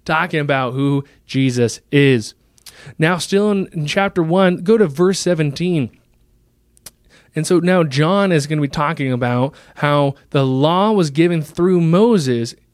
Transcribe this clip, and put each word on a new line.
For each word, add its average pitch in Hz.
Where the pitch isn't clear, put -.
talking 165
about 135
who 139
Jesus 123
is. 139
Now, 165
still 202
in, 196
in 151
chapter 196
one, 180
go 220
to 214
verse 175
seventeen. 160
And 156
so 180
now 175
John 170
is 147
gonna 151
be 143
talking 147
about 123
how 147
the 139
law 156
was 180
given 165
through 175
Moses. 165